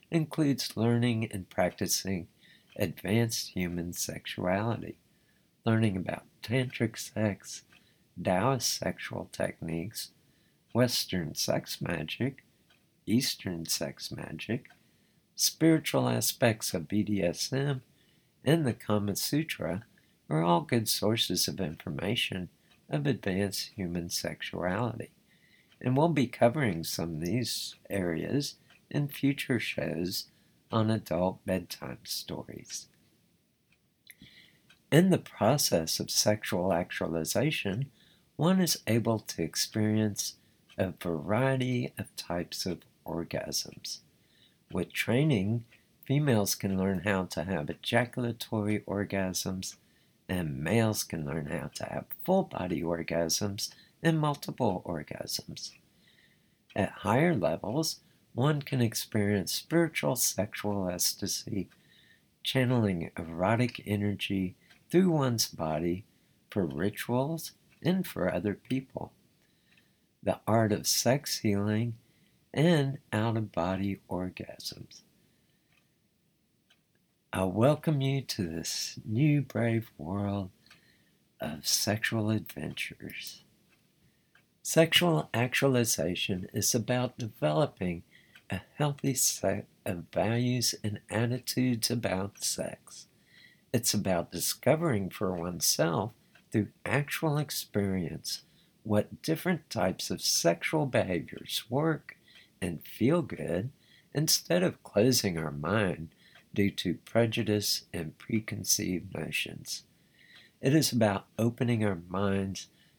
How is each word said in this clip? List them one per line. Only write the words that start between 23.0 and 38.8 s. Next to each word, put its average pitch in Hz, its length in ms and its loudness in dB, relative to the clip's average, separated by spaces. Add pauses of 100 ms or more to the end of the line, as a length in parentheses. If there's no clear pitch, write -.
advanced 101 680 -2
human 87 320 -4
sexuality. 90 1040 -4 (680)
And 127 160 0
we'll 151 140 4
be 143 180 4
covering 113 580 2
some 82 320 -4
of 76 40 -4
these 104 540 -2 (160)
areas 90 640 -2 (360)
in 143 180 -2
future 135 520 0
shows 82 680 -4 (420)
on 110 200 2
adult 92 560 0
bedtime 85 580 -6
stories. - 840 -10 (2000)
In 180 200 8
the 160 80 6
process 104 840 2
of 107 100 -4
sexual 95 600 2
actualization, 92 1160 -2 (460)
one 185 240 4
is - 260 2